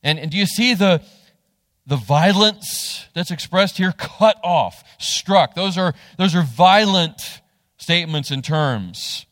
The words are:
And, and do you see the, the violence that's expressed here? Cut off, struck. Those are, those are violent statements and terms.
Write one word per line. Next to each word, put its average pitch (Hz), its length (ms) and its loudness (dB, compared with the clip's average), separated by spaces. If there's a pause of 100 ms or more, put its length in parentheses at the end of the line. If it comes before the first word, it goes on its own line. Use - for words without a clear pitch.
And, 156 160 -2
and 156 120 -8
do 170 60 -4
you 202 80 2
see 240 280 0
the, 185 280 2 (840)
the 139 100 -4
violence 185 1160 0
that's 175 180 -6
expressed 185 460 -2
here? 185 160 0
Cut - 500 0
off, 160 400 -2 (160)
struck. - 560 0
Those 185 220 -4
are, 180 160 0 (240)
those 180 180 2
are 175 80 4
violent 180 960 2 (360)
statements 160 540 -4
and 135 120 -6
terms. 127 880 -4